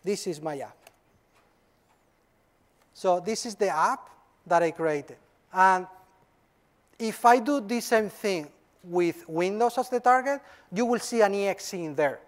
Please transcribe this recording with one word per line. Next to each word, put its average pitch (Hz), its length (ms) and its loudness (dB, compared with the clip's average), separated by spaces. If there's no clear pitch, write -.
This 196 240 -4
is 151 140 -8
my 151 180 -8
app. 107 180 -14
So 180 260 0
this 208 260 -6
is 214 100 -10
the 196 140 0
app 175 400 0
that 170 160 4
I 165 80 0
created. 151 460 -4
And 185 340 4
if 226 280 -6
I 240 140 8
do 285 200 -2
the 220 220 -4
same 220 280 0
thing 170 400 -4
with 175 440 -2
Windows 196 500 0
as 254 120 -4
the 247 100 -2
target, 254 420 2
you 208 140 0
will 233 140 0
see 233 220 0
an 202 120 6
E 202 140 -2
X - 260 -6
E 175 120 -6
in 151 100 -8
there. 139 320 0